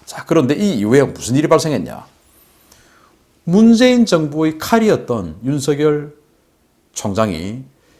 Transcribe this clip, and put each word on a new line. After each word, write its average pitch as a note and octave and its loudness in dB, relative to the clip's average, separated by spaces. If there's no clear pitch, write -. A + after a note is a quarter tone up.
자, - -16
그런데 D3 2
이 G3 -2
이후에 A2+ 4
무슨 C3 -4
일이 D3 0
발생했냐? C#3+ -2
문재인 A3+ 4
정부의 D#3 -2
칼이었던 A#2+ -2
윤석열 D3 -2
총장이 G#2 -6